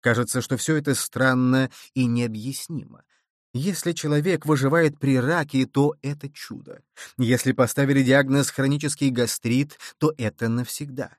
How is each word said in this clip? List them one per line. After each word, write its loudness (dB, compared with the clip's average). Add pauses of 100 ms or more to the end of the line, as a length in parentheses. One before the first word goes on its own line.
Кажется, 0
что -4
все -2
это 0
странно 0 (220)
и 0
необъяснимо. -6 (520)
Если -2
человек 0
выживает 2
при 2
раке, 0
то 2
это -8
чудо. -18 (340)
Если 2
поставили 2
диагноз 4
«хронический -2
гастрит», 0 (180)
то 2
это -4
навсегда. -6